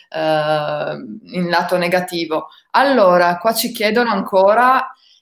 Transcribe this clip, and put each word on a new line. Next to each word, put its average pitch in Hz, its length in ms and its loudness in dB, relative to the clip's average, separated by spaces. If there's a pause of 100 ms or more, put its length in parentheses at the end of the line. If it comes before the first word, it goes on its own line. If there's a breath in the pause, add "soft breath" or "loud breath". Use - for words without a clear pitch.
eh, 151 840 -2 (400)
in 175 160 -4
lato 180 280 0
negativo. 175 720 -4 (240 loud breath)
Allora, 185 640 4
qua 226 160 -2
ci - 180 -4
chiedono 220 400 0
ancora, 214 800 2 (280 loud breath)